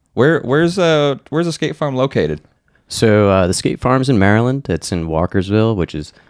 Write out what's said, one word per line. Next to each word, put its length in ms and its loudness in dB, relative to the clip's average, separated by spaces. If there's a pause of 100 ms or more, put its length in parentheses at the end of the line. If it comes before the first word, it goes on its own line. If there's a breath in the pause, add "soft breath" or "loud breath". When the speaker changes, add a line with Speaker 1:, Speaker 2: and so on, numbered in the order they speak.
(120)
Speaker 1:
Where, 300 2
where's, 360 0
uh, 380 0 (140)
where's 160 -2
the 60 -4
skate 220 -6
farm 220 -6
located? 440 -2 (460)
Speaker 2:
So, 440 2
uh, 180 4
the 60 2
skate 260 -4
farm's 280 0
in 100 4
Maryland. 500 2
It's 240 -4
in 160 -4
Walkersville, 640 0
which 200 -4
is 180 -10
a 60 -20 (120)